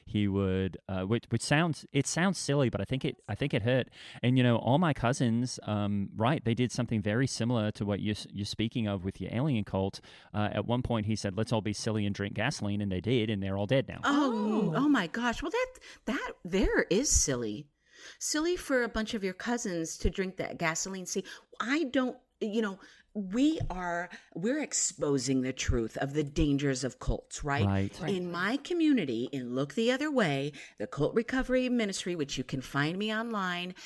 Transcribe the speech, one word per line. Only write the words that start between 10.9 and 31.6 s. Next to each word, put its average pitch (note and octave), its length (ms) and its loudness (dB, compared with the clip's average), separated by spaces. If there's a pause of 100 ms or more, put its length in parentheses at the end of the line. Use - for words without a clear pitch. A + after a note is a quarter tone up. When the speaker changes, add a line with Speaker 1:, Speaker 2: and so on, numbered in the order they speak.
Speaker 1:
he A2 100 0
said, G2+ 220 -4
"Let's A2 160 0
all A2+ 80 2
be G2+ 140 -2
silly G#2+ 320 -2
and G2+ 80 -2
drink G2+ 180 -4
gasoline." G#2 480 -2
And G2+ 100 -2
they F#2 120 -2
did, A2 260 2
and G2+ 140 -2
they're G2 160 -2
all G#2 80 0
dead C3 200 2
now. F2 160 -10
Speaker 2:
Oh, A3 680 2
Speaker 3:
Oh. - 40 -
Speaker 2:
oh C#4 120 4
my A3+ 200 4
gosh. A#3 340 -2
Well, D#4+ 100 -4
that, B4 140 0 (400)
that D4 240 -2 (120)
there F#3+ 460 2
is A#3 220 2
silly. A#2+ 560 0 (520)
Silly E4 380 0
for C4 260 0
a A#3 60 -2
bunch A3 260 -4
of G3+ 80 -4
your F#3+ 100 -2
cousins F#3 680 -4
to G3 120 2
drink F#3 280 -4
that - 200 -4
gasoline. F3+ 480 -2
See, - 160 -4 (380)
I C#4+ 240 0
don't, B3+ 320 0 (240)
you A3 200 0
know, G3 200 -2 (340)
we A#3 460 2 (100)
are, F3 400 -4 (240)
we're A#3 260 0
exposing C3+ 840 0
the C3 100 -2
truth A#2 460 0
of C3+ 140 -2
the D3+ 120 2
dangers C#3+ 580 2
of B2+ 160 -4
cults, - 460 -4
right? C3+ 200 2
Speaker 1:
Right. G2 380 2
Speaker 3:
Right. G3+ 100 -2
Speaker 2:
In F3+ 200 -2
my F#3+ 320 0
community, A#3+ 680 2
in B2 240 -6
Look C#3 200 0
the A#3 180 4
Other C#4+ 180 0
Way, D3+ 400 2 (280)
the G#2 100 -6
Cult - 260 0
Recovery B3+ 540 2